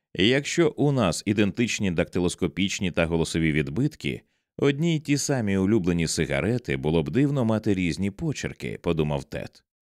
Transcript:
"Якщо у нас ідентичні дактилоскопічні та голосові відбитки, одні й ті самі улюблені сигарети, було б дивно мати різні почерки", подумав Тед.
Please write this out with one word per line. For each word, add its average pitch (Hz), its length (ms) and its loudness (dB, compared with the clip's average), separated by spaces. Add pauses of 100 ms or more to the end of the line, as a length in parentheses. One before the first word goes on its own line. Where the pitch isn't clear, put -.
(140)
"Якщо 139 640 2
у 143 160 2
нас 107 340 2
ідентичні 104 640 0
дактилоскопічні 90 1000 -2
та 85 160 0
голосові 82 460 0
відбитки, 73 680 -2 (340)
одні 147 400 0
й 143 40 -4
ті 143 180 0
самі 117 380 0
улюблені 92 500 2
сигарети, 73 680 -2
було 78 260 2
б 71 80 -4
дивно 139 340 0
мати 110 300 0
різні 92 360 0
почерки", 71 720 -6
подумав 76 420 0
Тед. - 400 -12 (180)